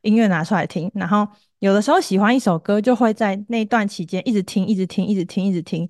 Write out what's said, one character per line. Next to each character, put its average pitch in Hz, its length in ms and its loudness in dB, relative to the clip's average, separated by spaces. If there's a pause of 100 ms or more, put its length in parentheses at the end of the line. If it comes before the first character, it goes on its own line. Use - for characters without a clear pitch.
音 214 140 2
乐 233 100 4
拿 170 160 2
出 170 100 -2
来 175 140 0
听， 175 280 -6
然 185 140 -4
后 208 180 2 (340)
有 196 120 2
的 202 80 4
时 277 120 0
候 370 80 4
喜 190 180 0
欢 208 160 4
一 269 40 2
首 180 200 2
歌， 208 220 0
就 247 160 2
会 220 180 2
在 202 340 -2
那 226 180 -2
段 214 200 0
期 196 180 -8
间 180 240 -4
一 247 40 0
直 202 100 2
听， 190 240 -2
一 220 80 0
直 190 100 -2
听， 180 220 -2
一 208 80 0
直 185 100 -2
听， 190 220 -2
一 196 60 0
直 175 100 -2
听。 170 280 -6